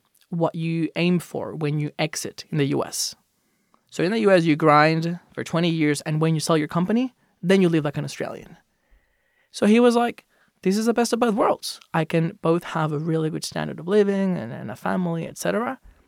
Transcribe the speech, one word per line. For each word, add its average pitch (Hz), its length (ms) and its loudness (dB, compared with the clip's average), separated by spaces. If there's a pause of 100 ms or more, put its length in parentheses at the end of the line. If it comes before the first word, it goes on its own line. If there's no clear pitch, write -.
(360)
what 165 200 0
you 165 400 -4
aim 175 240 2
for - 360 -8
when 151 240 -4
you 147 180 -4
exit - 540 -6
in 160 60 -4
the 143 80 2
U 139 180 -2
S. - 320 -8 (720)
So - 140 -4
in 180 80 0
the 233 80 0
U 202 120 4
S, 180 120 6
you 156 120 4
grind 160 640 4 (140)
for - 100 -8
twenty 170 260 -2
years, 151 320 0
and 156 200 -2
when 160 140 2
you 151 60 -2
sell 165 160 2
your 151 100 -2
company, 214 480 0 (260)
then 190 200 4
you 175 80 6
live 160 160 2
like 143 120 -6
an 147 80 -4
Australian. - 520 -10 (960)
So - 140 -2
he 220 140 6
was 240 160 6
like, 233 300 -2 (380)
"This 190 140 2
is 220 80 -2
the 233 80 2
best 240 200 0
of 226 60 -2
both 233 160 2
worlds. - 440 -2 (140)
I 165 120 2
can 165 360 0
both 165 220 0
have 160 280 -4
a 147 80 -4
really 160 300 -2
good 165 160 -6
standard 156 340 -8
of 160 80 -12
living 196 500 2
and, 117 140 -8
and 131 180 -12
a 110 60 -10
family, 175 500 -4
et - 120 -14
cetera, 220 420 -4 (280)